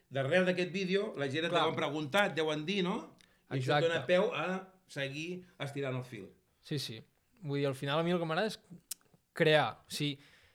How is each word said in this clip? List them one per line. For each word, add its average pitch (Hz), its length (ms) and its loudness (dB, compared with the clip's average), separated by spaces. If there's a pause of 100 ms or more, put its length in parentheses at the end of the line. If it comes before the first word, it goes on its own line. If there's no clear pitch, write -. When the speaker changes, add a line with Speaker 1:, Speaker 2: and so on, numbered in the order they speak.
(100)
Speaker 1:
Darrere 139 380 2
d'aquest 180 240 0
vídeo, 196 440 0
la 139 140 -2
gent 160 160 -2
et 165 60 -2
Speaker 2:
Clar. 170 100 4
Speaker 1:
deuen 156 140 0
preguntar, 156 540 0
et 143 40 -8
deuen 151 320 -2
dir, 196 160 0
no? 185 140 0 (540)
I 139 100 -2
això 143 180 2
et 156 80 2
dona 165 140 0
Speaker 2:
Exacte. 123 60 -8
Speaker 1:
peu 185 280 4
a 185 360 -4 (200)
seguir 156 540 -8 (180)
estirant 135 340 -4
el 123 80 -4
fil. 98 240 -12 (340)
Speaker 2:
Sí, 151 160 -4
sí. 113 200 -8 (440)
Vull 143 180 -4
dir, 143 80 2
al 131 100 -2
final 143 220 0
a - 20 4
mi 175 80 2
el 180 80 2
que 170 80 -4
m'agrada 175 240 0
és - 80 -10 (800)
crear. 151 380 6 (120)
O - 40 -16
sigui, 147 280 -2 (360)